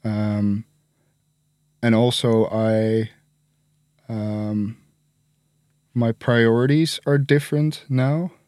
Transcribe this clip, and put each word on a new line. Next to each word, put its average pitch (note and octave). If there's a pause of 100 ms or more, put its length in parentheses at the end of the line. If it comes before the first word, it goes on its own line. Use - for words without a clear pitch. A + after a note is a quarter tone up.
Um, G#2 (1160)
and A#2
also A2+
I, A2 (960)
um, G#2+ (1120)
my A#2
priorities B2
are C#3+
different D3
now. C#3 (160)